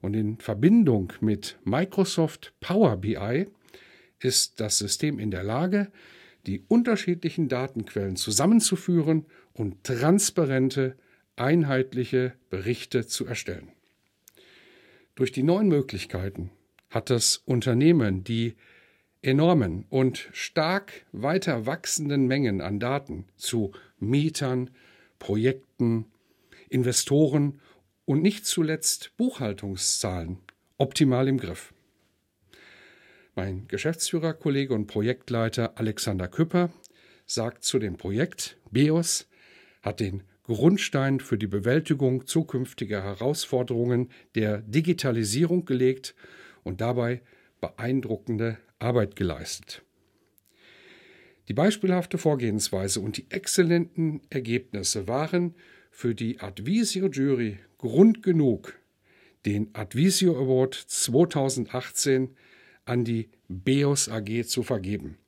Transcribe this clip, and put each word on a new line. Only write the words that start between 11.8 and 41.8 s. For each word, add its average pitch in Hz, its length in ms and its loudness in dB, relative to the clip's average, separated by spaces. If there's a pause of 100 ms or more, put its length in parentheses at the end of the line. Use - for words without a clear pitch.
Berichte 110 580 -4
zu - 200 -6
erstellen. - 420 -8 (1500)
Durch 127 160 0
die 131 100 -2
neuen 185 260 4
Möglichkeiten 98 800 -2 (380)
hat - 220 -4
das 120 260 2
Unternehmen 123 880 2
die 117 300 -4 (680)
enormen 135 720 2
und 131 420 0
stark - 800 -4
weiter 127 540 -2
wachsenden 143 600 0
Mengen 123 360 2
an 98 180 -2
Daten 120 460 -4 (100)
zu 104 360 -4 (260)
Mietern, 127 720 0 (480)
Projekten, 113 880 0 (640)
Investoren 139 920 2 (460)
und 151 160 2
nicht 202 240 0
zuletzt - 720 -2
Buchhaltungszahlen 98 1200 -4 (400)
optimal 135 500 2
im 135 100 2
Griff. - 360 -10 (1600)
Mein 95 340 -6
Geschäftsführer, 165 640 -2
Kollege 139 400 0
und 104 120 -2
Projektleiter 113 920 -2
Alexander 104 500 -2
Küpper 170 440 0 (540)
sagt - 380 -6
zu - 140 0
dem 98 180 -2
Projekt, 113 600 -4 (120)
beos 156 580 2 (540)
hat - 180 -4
den 98 220 -4 (200)
Grundstein 135 800 2
für 120 180 -2
die 104 80 -2
Bewältigung 131 800 0